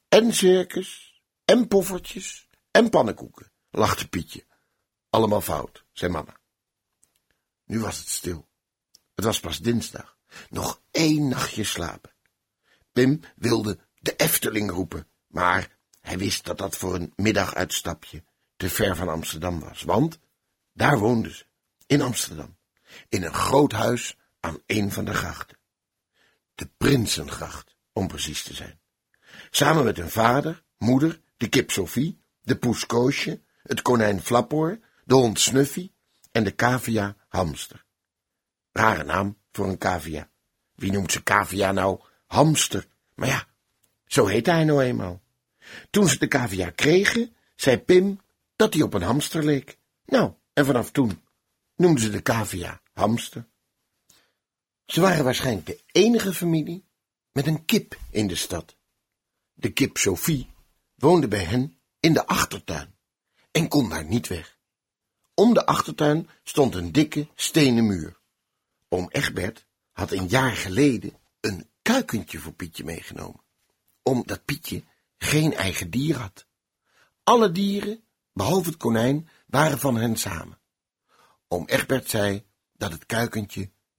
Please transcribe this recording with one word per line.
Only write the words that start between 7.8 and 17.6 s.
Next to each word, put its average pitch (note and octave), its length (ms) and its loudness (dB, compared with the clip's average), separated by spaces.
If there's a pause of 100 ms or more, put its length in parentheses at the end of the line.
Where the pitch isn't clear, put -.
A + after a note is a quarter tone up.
het - 100 -14
stil. - 400 -8 (680)
Het F#2+ 100 -4
was G#2+ 140 0
pas D#2+ 200 -8
dinsdag. - 580 -6 (320)
Nog - 320 -8 (100)
één D3+ 360 2
nachtje - 360 -4
slapen. - 500 -8 (760)
Pim C3 280 2 (160)
wilde G#2+ 440 -2 (200)
de - 160 -8
Efteling G#2+ 560 0
roepen, F2 360 -8 (200)
maar F2+ 500 -2 (220)
hij - 180 -10
wist G2+ 280 -4
dat E2+ 120 -8
dat G2 180 -8
voor F2+ 200 -4
een F2 200 -8
middaguitstapje F#2 1080 -4 (320)